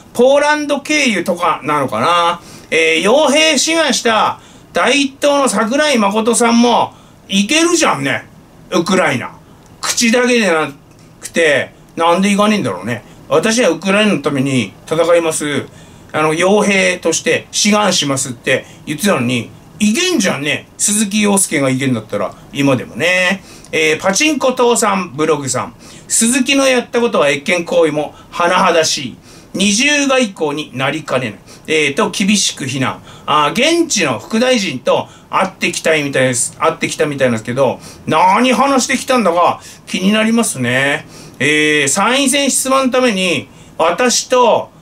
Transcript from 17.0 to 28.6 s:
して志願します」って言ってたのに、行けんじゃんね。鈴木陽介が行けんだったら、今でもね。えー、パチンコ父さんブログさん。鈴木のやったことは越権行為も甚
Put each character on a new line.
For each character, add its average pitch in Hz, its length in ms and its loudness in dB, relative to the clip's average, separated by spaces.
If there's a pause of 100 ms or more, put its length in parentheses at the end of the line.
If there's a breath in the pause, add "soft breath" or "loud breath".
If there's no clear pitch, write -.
し - 80 -4
て 135 300 -2
志 - 200 0
願 208 220 2
し 151 140 -2
ま 139 100 -2
す」 - 140 -6
っ - 20 -
て - 320 -2 (200 loud breath)
言 151 120 -6
っ - 20 -14
て 202 80 -2
た 185 60 4
の 135 80 0
に、 120 280 -4 (300)
行 214 200 2
け 359 140 0
ん 294 60 0
じ 196 100 0
ゃ 139 80 -4
ん 139 60 -10
ね。 143 240 -4 (100)
鈴 208 300 -2
木 214 140 -2
陽 202 160 2
介 160 220 -2
が 139 100 0
行 131 100 -2
け 131 80 -2
ん 123 60 0
だ 110 80 -2
っ - 40 -18
た 101 120 -8
ら、 - 160 -4 (200)
今 139 220 2
で 104 100 -4
も 85 100 -18
ね。 180 480 0 (280 loud breath)
え 160 220 2
ー、 156 60 -2
パ 190 140 0
チ 302 180 2
ン 262 80 -2
コ 254 140 0
父 240 220 2
さ 208 200 0
ん 185 200 -6
ブ 151 100 -2
ロ 156 120 2
グ 135 120 -8
さ 117 140 -4
ん。 95 120 -12 (320 loud breath)
鈴 247 360 0
木 277 120 0
の 269 120 2
や 254 140 2
っ - 80 -14
た 240 120 -2
こ 233 80 0
と 202 100 0
は 143 100 2
越 143 120 -2
権 175 240 -2
行 170 200 2
為 151 60 0
も 151 220 -4 (180 loud breath)
甚 180 420 2